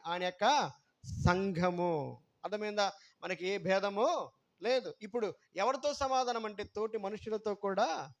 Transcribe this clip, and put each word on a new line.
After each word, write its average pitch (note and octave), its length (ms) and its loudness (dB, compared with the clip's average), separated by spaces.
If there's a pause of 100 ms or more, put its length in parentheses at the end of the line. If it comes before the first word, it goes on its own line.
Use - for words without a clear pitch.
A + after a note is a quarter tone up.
ఆయన F3 180 -2
యొక్క G#3 440 2 (580)
సంఘము. F3 960 2 (200)
అర్థమైందా? G#3 500 -2 (300)
మనకి F3 240 -4
ఏ G3+ 100 0
భేదము G3 760 2 (300)
లేదు. A3 400 -2
ఇప్పుడు G#3 320 -4 (220)
ఎవరితో C4 380 2
సమాధానం B3+ 520 0
అంటే G#3 180 -6
తోటి G#3+ 340 -4
మనుషులతో G#3+ 580 -4
కూడా F#3+ 640 0